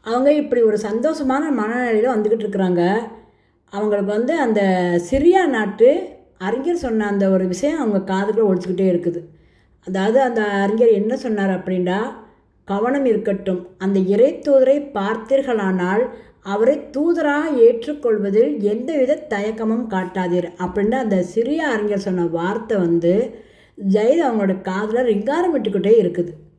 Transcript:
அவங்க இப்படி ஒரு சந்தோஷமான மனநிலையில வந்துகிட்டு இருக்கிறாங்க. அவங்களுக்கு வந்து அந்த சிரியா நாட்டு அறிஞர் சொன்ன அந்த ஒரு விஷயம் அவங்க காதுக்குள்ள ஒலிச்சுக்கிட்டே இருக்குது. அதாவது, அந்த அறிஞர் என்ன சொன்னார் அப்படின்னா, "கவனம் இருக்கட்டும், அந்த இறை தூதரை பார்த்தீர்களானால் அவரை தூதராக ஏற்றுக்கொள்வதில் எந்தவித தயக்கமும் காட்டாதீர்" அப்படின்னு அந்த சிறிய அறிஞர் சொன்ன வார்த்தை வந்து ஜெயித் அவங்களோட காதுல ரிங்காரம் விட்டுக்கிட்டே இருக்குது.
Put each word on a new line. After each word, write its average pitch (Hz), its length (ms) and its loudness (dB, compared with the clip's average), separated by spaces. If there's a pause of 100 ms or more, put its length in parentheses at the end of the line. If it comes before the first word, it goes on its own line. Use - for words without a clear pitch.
அவங்க 254 320 2
இப்படி 247 300 0
ஒரு 214 140 4
சந்தோஷமான 262 640 -2 (160)
மனநிலையில 226 520 0
வந்துகிட்டு 214 360 0
இருக்கிறாங்க. 185 520 0 (640)
அவங்களுக்கு 202 480 -2
வந்து 247 260 0
அந்த 226 220 0 (500)
சிரியா 339 360 4
நாட்டு 247 600 2 (320)
அறிஞர் 262 380 -2
சொன்ன 226 300 -2
அந்த 196 240 2
ஒரு 185 160 2
விஷயம் 294 340 -2
அவங்க 190 340 -2
காதுக்குள்ள 208 400 2
ஒலிச்சுக்கிட்டே 185 360 0
இருக்குது. 170 300 -2 (680)
அதாவது, 196 340 0
அந்த 233 240 0
அறிஞர் 208 440 2
என்ன 214 280 2
சொன்னார் 208 340 -2
அப்படின்னா, 185 480 -2 (680)
"கவனம் 247 400 -2
இருக்கட்டும், 190 640 -2 (100)
அந்த 196 200 0
இறை 208 360 2
தூதரை 277 600 2
பார்த்தீர்களானால் 208 1120 -2 (340)
அவரை 226 400 0 (100)
தூதராக 302 680 -2
ஏற்றுக்கொள்வதில் 226 1000 2
எந்தவித 254 720 -2
தயக்கமும் 220 600 -4
காட்டாதீர்" 180 680 -2
அப்படின்னு 202 340 -2
அந்த 214 300 0
சிறிய 277 460 -2
அறிஞர் 208 300 -2
சொன்ன 185 280 -2
வார்த்தை 190 520 -4
வந்து 170 520 0 (600)
ஜெயித் 247 380 2
அவங்களோட 196 340 0
காதுல 214 400 -2
ரிங்காரம் 262 560 0
விட்டுக்கிட்டே 196 340 0 (100)
இருக்குது. 170 260 -2 (300)